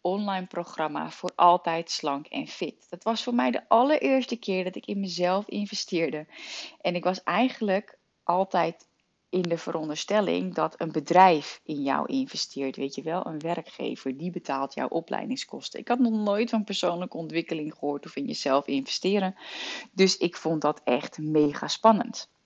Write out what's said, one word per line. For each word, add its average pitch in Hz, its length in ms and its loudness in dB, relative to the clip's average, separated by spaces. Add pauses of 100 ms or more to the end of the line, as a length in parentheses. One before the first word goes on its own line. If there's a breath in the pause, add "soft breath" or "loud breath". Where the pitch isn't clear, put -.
online 190 460 -2
programma 156 640 -6
voor - 240 -8
altijd 175 560 4
slank 147 360 -4
en 151 200 -8
fit. - 440 -8
Dat 175 120 -14
was 220 200 -2
voor 240 120 -2
mij 247 160 2
de - 180 -4
allereerste 254 680 4
keer 185 280 -2
dat 185 120 -6
ik - 100 -14
in 202 140 -4
mezelf 180 480 0
investeerde. 170 800 -2 (540 loud breath)
En 175 140 0
ik 175 100 -4
was 185 180 0
eigenlijk 208 760 0 (240)
altijd 175 640 0 (480)
in 185 80 2
de 170 160 0
veronderstelling 175 960 -2
dat 160 260 -2
een 165 120 -4
bedrijf 165 720 4
in 147 180 -6
jou 139 240 0
investeert, 135 720 -4
weet 139 180 -4
je 139 80 -8
wel, 160 240 -4
een 156 120 -8
werkgever, 147 800 -6
die 165 140 -6
betaalt 139 440 -4
jouw 131 140 -2
opleidingskosten. - 920 -6
Ik - 80 -12
had 247 100 2
nog 240 140 4
nooit 214 380 0
van 214 140 0
persoonlijke 180 520 -4
ontwikkeling 160 560 -4
gehoord 143 340 -6
of 165 100 -10
in 143 100 -4
jezelf 143 400 0
investeren. 185 720 0 (560 loud breath)
Dus 185 240 4
ik 180 200 0
vond 160 240 -2
dat 151 240 0
echt - 340 0
mega 151 500 2
spannend. - 600 4 (180)